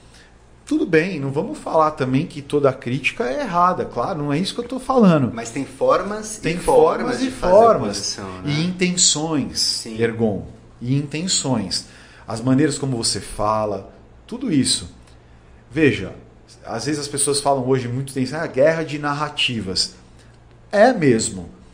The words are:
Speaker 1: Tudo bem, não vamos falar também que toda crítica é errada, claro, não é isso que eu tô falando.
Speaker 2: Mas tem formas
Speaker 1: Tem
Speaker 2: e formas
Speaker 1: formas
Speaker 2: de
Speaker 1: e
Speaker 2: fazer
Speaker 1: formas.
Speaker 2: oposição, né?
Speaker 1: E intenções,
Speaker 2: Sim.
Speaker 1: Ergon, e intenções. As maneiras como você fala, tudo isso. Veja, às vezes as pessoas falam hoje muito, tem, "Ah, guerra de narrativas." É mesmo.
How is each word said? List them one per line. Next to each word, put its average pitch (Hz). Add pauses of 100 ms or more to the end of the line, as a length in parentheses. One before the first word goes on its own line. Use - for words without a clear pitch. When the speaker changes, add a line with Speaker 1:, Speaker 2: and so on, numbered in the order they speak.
(640)
Speaker 1:
Tudo 302
bem, 165
não 135
vamos 185
falar 156
também 135
que 151
toda 139
crítica 135
é 262
errada, 175
claro, 151
não 147
é 143
isso 185
que -
eu 240
tô 254
falando. 180
Speaker 2:
Mas 113
tem 139
formas 190
Speaker 1:
Tem 165
Speaker 2:
e 180
formas 151
Speaker 1:
formas -
Speaker 2:
de 262
Speaker 1:
e -
Speaker 2:
fazer -
Speaker 1:
formas. 208 (160)
Speaker 2:
oposição, 101 (140)
né? -
Speaker 1:
E 147
intenções, 165
Speaker 2:
Sim. -
Speaker 1:
Ergon, 107 (340)
e 127
intenções. 143 (400)
As 110
maneiras 135
como 131
você 107
fala, 107 (340)
tudo 247
isso. 123 (840)
Veja, 110 (500)
às 113
vezes 147
as 139
pessoas 139
falam 135
hoje 127
muito, 131
tem, 127
"Ah, 160
guerra 160
de 147
narrativas." 135 (760)
É 220
mesmo. 113 (240)